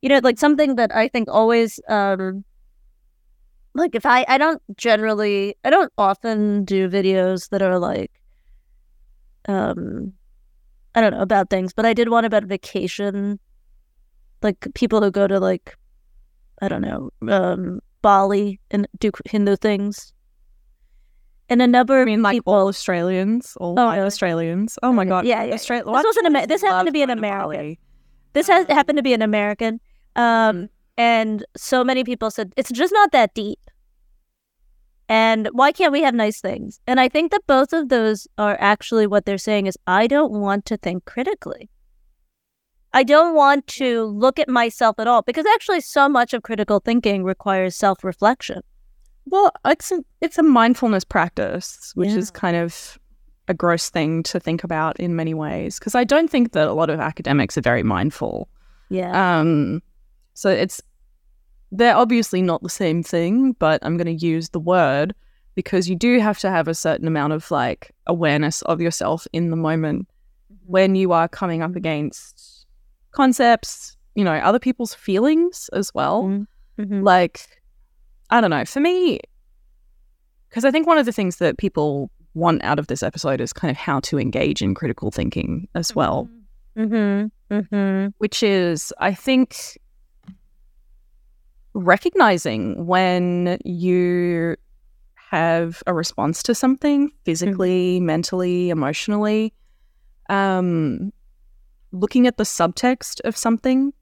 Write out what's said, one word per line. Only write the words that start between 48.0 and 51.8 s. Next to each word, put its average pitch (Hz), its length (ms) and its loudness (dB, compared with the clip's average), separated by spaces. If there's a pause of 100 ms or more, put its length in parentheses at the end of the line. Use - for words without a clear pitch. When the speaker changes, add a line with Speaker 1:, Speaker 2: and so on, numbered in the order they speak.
Speaker 2:
Well, 381 260 2 (140)
it's 302 260 -2
a, 359 120 -4 (180)
it's 330 180 -4
a 330 40 6
mindfulness 233 600 4
practice, - 920 -6